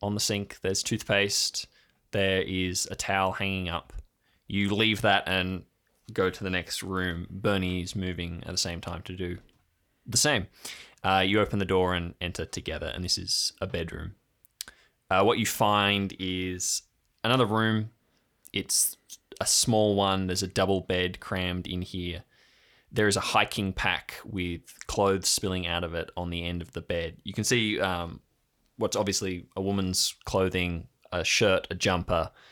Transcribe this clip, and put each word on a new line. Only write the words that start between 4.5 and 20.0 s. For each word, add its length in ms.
leave 280
that 260
and 360
go 160
to 140
the 60
next 340
room. 460
Bernie 520
is 140
moving 500
at 60
the 60
same 220
time 240
to 100
do 260
the 120
same. 300
Uh, 220
you 160
open 180
the 60
door 300
and 260
enter 240
together, 480
and 100
this 140
is 420
a 80
bedroom. 460
Uh, 140
what 160
you 60
find 760
is 640
another 220
room. 440
It's 440
a 40
small 500
one. 320